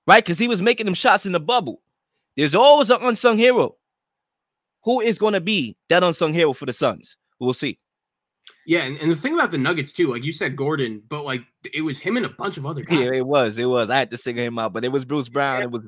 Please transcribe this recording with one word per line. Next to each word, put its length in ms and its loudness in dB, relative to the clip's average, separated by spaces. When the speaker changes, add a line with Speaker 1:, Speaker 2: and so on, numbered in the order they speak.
Speaker 1:
right? 200 8
'Cause 140 -4
he 100 0
was 120 0
making 240 2
them 80 0
shots 320 2
in 60 -6
the 80 0
bubble. 420 -4
There's 200 0
always 340 6
an 120 6
unsung 360 2
hero. 400 2
Who 160 0
is 180 0
gonna 220 0
be 380 -4
that 160 4
unsung 300 0
hero 180 4
for 140 -8
the 80 -6
Suns? 420 -4
We'll 140 0
see. 260 -6
Speaker 2:
Yeah, 180 0
and, 140 -6
and 120 -2
the 60 2
thing 180 -6
about 180 0
the 60 -4
Nuggets, 360 -2
too, 180 0
like 140 -6
you 80 -6
said, 240 -6
Gordon, 500 -4
but, 160 -10
like, 200 -6
it 80 -4
was 180 -4
him 180 -4
and 80 -2
a 40 -6
bunch 280 -10
of 80 -10
other 240 -8
Speaker 1:
Yeah, 160 2
Speaker 2:
guys. 140 0
Speaker 1:
it 60 -2
was, 320 0
it 80 -2
was. 240 0
I 100 2
had 120 -2
to 60 -8
single 260 -6
him 160 -6
out, 140 -4
but 100 -6
it 80 -2
was 140 -2
Bruce 240 -4
Brown, 300 -2
Speaker 2:
Yeah. 40 -4
Speaker 1:
it 80 -8
was 160 -8